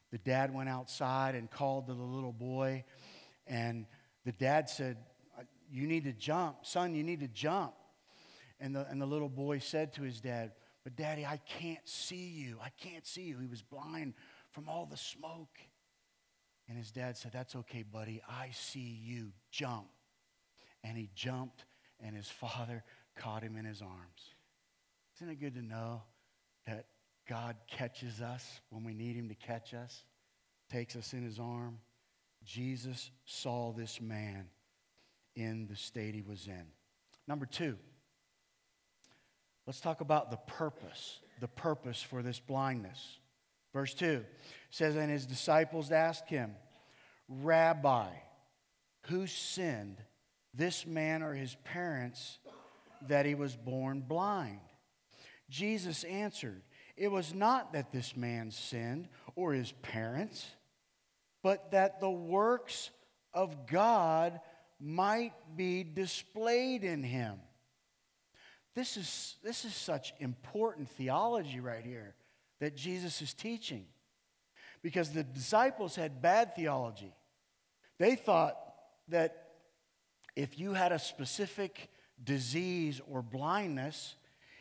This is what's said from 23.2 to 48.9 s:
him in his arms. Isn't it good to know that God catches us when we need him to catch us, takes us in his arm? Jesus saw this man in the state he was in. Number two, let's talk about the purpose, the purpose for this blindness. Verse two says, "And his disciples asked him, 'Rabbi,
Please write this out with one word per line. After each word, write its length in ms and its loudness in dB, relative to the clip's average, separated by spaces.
him 140 -8
in 80 -8
his 160 -8
arms. 540 -18
Isn't 140 -10
it 100 -10
good 140 -4
to 80 -8
know 400 -6
that 200 -6
God 280 -4
catches 520 -6
us 400 -10
when 120 -10
we 100 -6
need 220 -6
him 140 -6
to 80 -10
catch 360 -8
us, 300 -12
takes 280 -4
us 160 -10
in 100 -6
his 160 -8
arm? 400 -8
Jesus 680 -6
saw 480 -2
this 280 -8
man 480 -6
in 320 -4
the 80 -10
state 400 -6
he 80 -6
was 240 -10
in. 200 -10
Number 200 -2
two, 300 -2
let's 140 -10
talk 200 -2
about 300 4
the 60 -2
purpose, 840 -8
the 80 -4
purpose 520 -2
for 220 -6
this 160 -4
blindness. 800 -2
Verse 220 -2
two 300 4
says, 260 4
"And 140 2
his 160 0
disciples 640 4
asked 380 4
him, 260 0
'Rabbi, 840 6